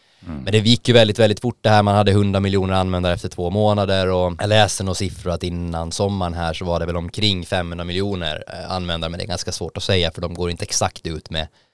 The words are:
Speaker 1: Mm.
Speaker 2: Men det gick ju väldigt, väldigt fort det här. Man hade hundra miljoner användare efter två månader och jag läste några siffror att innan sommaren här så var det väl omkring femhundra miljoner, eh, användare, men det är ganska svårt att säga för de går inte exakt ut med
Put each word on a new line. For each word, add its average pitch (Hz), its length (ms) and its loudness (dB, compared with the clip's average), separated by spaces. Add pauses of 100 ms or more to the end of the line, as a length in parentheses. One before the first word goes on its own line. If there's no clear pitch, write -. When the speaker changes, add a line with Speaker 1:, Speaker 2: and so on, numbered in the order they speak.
(260)
Speaker 1:
Mm. 76 160 -10
Speaker 2:
Men 92 100 -2
det 110 60 6
gick 113 300 4
ju 117 60 6
väldigt, 107 240 6
väldigt 107 220 4
fort 120 200 -4
det 110 80 2
här. 107 140 8
Man 104 120 4
hade 101 180 6
hundra 101 280 4
miljoner 95 340 0
användare 92 400 0
efter 87 140 -6
två 87 220 -6
månader 98 600 2
och 90 280 0
jag 104 100 -2
läste 104 360 4
några 92 100 -2
siffror 90 380 -6
att 82 100 -4
innan 85 500 -6
sommaren 98 420 -2
här 85 180 -4
så 92 120 -10
var 85 160 0
det 82 60 -2
väl 85 100 -4
omkring 90 500 -2
femhundra 87 380 -4
miljoner, 90 640 -4
eh, 87 240 -12
användare, 85 380 -4
men 85 80 -8
det 92 60 -8
är - 40 -8
ganska - 240 -6
svårt - 240 -8
att 92 60 -6
säga 90 280 2
för - 100 -12
de 87 140 -6
går 87 160 -4
inte 85 140 -6
exakt - 420 -4
ut 80 240 -10
med 80 180 -6 (260)